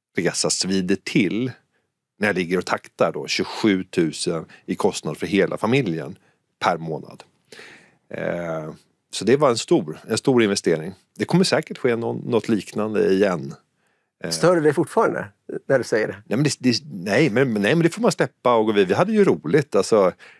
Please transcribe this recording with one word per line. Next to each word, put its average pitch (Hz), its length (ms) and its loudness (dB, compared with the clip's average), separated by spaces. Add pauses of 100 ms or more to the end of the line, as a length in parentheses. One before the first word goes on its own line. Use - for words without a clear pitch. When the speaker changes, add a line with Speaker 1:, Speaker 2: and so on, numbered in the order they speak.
(160)
Speaker 1:
resa - 340 -2
svider 95 540 -2
till 117 480 -2 (680)
när 104 100 0
jag 98 80 0
ligger 90 220 -2
och 90 80 -4
taktar - 460 -2
då 73 140 -8
tjugosjutusen 87 1160 -2 (220)
i - 80 -4
kostnad 85 440 -4
för - 80 -8
hela 85 300 0
familjen 95 640 -2 (420)
per 92 180 0
månad. 80 440 -12 (920)
Eh, 85 580 -6 (400)
så - 120 -8
det 208 120 6
var 143 140 4
en 117 80 0
stor, 90 400 -2 (100)
en 107 100 -2
stor 123 240 4
investering. 92 520 0 (240)
Det 107 60 -2
kommer 180 200 4
säkert - 340 -2
ske 120 180 0
någon, 117 220 -4
något 123 300 -2
liknande 104 640 0
igen. 95 420 0 (720)
Eh. 82 60 -6
Speaker 2:
Stör 160 240 2
det 170 60 2
dig 151 120 4
fortfarande - 540 0 (420)
när 135 100 4
du 113 60 -2
säger 113 240 -2
det? 98 40 -8 (140)
Speaker 1:
Nej, 104 100 -4
men 139 80 2
det, 143 140 2
det, 123 180 2 (160)
nej, 104 380 0
men, 123 240 2
nej, 104 200 2
men 165 80 2
det 160 80 4
får 214 120 -8
man 220 100 2
släppa 131 440 0
och 110 100 2
gå 110 60 0
vidare. 101 160 4
Vi 95 60 2
hade 180 180 0
ju 208 120 6
roligt, 147 520 0
alltså, 98 360 4 (280)